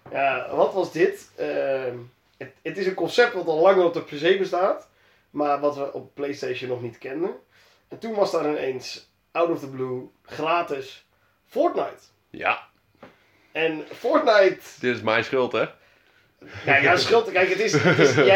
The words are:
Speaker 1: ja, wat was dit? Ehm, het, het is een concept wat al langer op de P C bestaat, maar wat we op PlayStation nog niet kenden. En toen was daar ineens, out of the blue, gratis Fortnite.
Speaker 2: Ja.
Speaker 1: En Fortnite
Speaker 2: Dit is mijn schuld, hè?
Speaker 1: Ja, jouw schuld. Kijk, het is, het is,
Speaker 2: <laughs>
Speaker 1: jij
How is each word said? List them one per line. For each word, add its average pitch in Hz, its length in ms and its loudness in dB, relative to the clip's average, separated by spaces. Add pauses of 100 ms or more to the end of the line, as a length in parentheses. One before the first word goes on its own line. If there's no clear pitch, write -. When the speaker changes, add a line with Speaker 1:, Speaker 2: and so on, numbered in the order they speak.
(120)
Speaker 1:
ja, 135 440 -2
wat - 180 2
was 185 180 -2
dit? 185 440 0
Ehm, 135 600 -4 (420)
het, - 140 -14 (120)
het 160 140 -8
is 196 80 -4
een 185 80 0
concept 196 400 2
wat 170 140 -4
al 156 120 0
langer 185 260 6
op 170 80 0
de 160 100 -4
P - 60 -18
C 165 300 0
bestaat, 180 480 -2 (420)
maar 143 300 -2
wat 143 180 0
we 139 160 -6
op - 220 -14
PlayStation 131 540 -6
nog 120 120 -4
niet 117 160 -10
kenden. 165 380 -6 (520)
En 139 120 -18
toen 226 140 -10
was 202 180 0
daar 160 180 -2
ineens, 131 600 -6 (220)
out 170 180 0
of 151 100 -2
the 135 100 -12
blue, 127 400 -8 (160)
gratis 151 800 -4 (420)
Fortnite. 262 540 -2 (280)
Speaker 2:
Ja. - 360 -2 (840)
Speaker 1:
En 156 320 -4 (100)
Fortnite 220 640 2 (200)
Speaker 2:
Dit 123 160 -2
is 104 60 -10
mijn 113 220 2
schuld, 127 280 0
hè? 117 140 0 (1000)
Speaker 1:
Ja, 139 160 4
jouw 175 160 4
schuld. 220 340 2
Kijk, 185 180 2
het 185 100 0
is, 214 140 0
het 151 260 4
is, 135 200 6
Speaker 2:
<laughs> 143 100 6
Speaker 1:
jij - 60 -